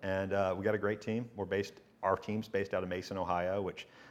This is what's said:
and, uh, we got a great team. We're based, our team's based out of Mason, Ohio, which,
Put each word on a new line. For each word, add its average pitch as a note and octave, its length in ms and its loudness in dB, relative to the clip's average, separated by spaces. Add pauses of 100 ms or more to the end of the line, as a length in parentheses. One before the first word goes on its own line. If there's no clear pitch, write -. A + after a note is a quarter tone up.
and, F#2+ 280 0
uh, G2 240 4
we F#2+ 80 -4
got G#2+ 120 4
a - 20 2
great G#2 240 0
team. A#2 340 -2
We're G2+ 100 -2
based, G2 360 -2 (220)
our F#2+ 120 6
team's G#2+ 320 -2
based G2 280 -2
out F#2 80 2
of F2+ 60 -4
Mason, F#2 280 -4
Ohio, F2+ 460 2
which, - 240 -6 (240)